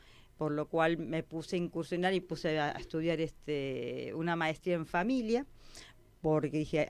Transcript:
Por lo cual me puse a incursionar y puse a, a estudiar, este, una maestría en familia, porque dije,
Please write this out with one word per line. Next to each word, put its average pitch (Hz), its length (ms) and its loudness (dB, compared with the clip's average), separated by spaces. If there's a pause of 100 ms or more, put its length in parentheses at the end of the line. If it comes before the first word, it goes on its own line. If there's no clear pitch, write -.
(380)
Por 151 140 0
lo 147 160 -2
cual 165 300 4
me 160 260 -4
puse 160 320 -4
a - 20 2
incursionar 175 560 0
y 180 60 2
puse 160 400 -2
a, 147 160 2
a - 40 -8
estudiar, 160 400 0
este, 131 960 -4
una 165 220 0
maestría 165 400 0
en 160 100 -4
familia, 233 600 0 (720)
porque 156 380 2
dije, 151 320 2